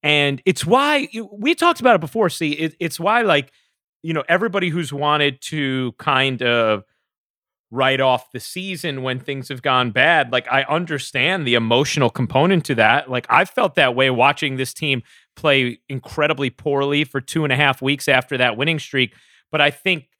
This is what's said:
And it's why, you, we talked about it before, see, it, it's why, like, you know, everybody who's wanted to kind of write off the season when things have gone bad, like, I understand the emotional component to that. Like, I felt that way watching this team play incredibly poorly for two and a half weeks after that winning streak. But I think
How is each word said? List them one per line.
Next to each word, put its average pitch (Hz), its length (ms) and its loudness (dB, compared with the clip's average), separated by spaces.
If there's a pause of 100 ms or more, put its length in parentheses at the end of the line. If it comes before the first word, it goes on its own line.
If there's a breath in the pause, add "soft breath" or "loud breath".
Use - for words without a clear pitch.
And 143 420 0
it's - 200 0
why, 277 480 2
you, 220 180 -10
we 226 240 -2
talked 339 240 0
about 233 160 4
it 165 60 0
before, 185 280 -2
see, 156 220 -4
it, 156 280 -6
it's 165 200 -6
why, 214 220 0
like, 151 320 0 (500)
you 160 100 -6
know, 156 140 -2
everybody 185 400 0
who's 160 240 -4
wanted 143 520 0
to 131 540 -4
kind 131 460 0
of 113 400 2 (840)
write 131 320 0
off 127 320 0
the 120 60 -10
season 175 600 -8
when 127 180 -6
things 135 280 -8
have 131 140 -10
gone 127 300 2
bad, 139 420 2
like, 123 180 -2
I 135 120 2
understand 156 840 -2
the 120 60 2
emotional 120 560 2
component 156 560 0
to 135 100 -2
that. 117 340 2
Like, 123 200 -4
I 151 160 4
felt 196 300 -2
that 127 200 2
way 131 140 4
watching 131 480 2
this 131 160 -6
team 139 300 -4 (340 soft breath)
play 135 500 0
incredibly 143 600 -2
poorly 143 560 -2
for 135 160 -6
two 156 240 -4
and 135 80 0
a - 20 2
half 139 260 2
weeks 139 280 -2
after 127 300 2
that 120 180 2
winning 151 220 -2
streak. 131 340 -4 (380 soft breath)
But 151 100 0
I 143 100 4
think 165 380 -4 (100)